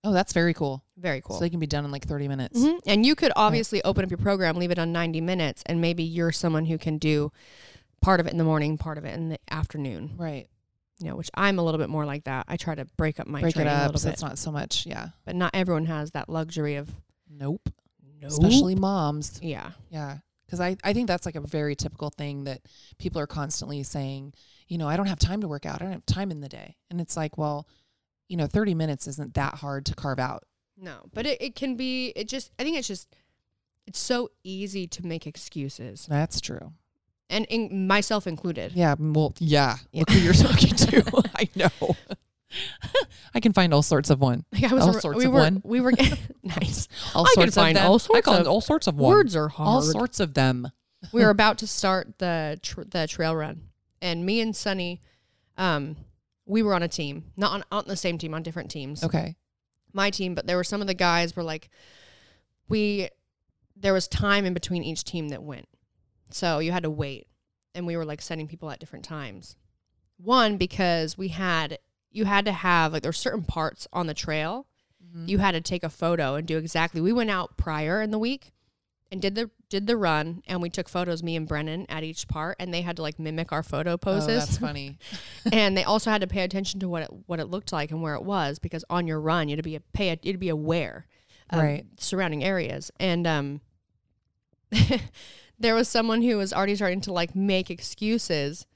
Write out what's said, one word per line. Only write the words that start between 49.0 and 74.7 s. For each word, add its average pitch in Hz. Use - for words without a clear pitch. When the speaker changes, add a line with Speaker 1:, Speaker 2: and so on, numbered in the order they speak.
Speaker 2:
words 359
are 156
Speaker 1:
All 208
Speaker 2:
hard. -
Speaker 1:
sorts 214
of 156
them. 127
<laughs> -
Speaker 2:
We 240
were 214
about 214
to 220
start 190
the 160
tr-, -
the 160
trail 160
run, 160
and 170
me 220
and 220
Sunny, 180
um, 156
we 220
were 208
on 170
a 170
team, 151
not 190
on, 202
not 202
on -
the 190
same 170
team, 156
on 160
different 165
teams. 147
Speaker 1:
Okay. 165
Speaker 2:
My 196
team, 185
but -
there 180
were 180
some 208
of 202
the 190
guys 170
were 175
like, 160
we, 208
there 196
was 190
time 202
in 180
between 175
each 156
team 160
that 139
went. 143
So 165
you 160
had 180
to 156
wait. 143
And 180
we 170
were, 165
like, 151
sending 156
people 160
at 131
different 156
times. 120
One, 214
because 175
we 190
had, 165
you 214
had 202
to 208
have, 170
like, 156
there 160
were -
certain -
parts -
on 175
the 151
trail 160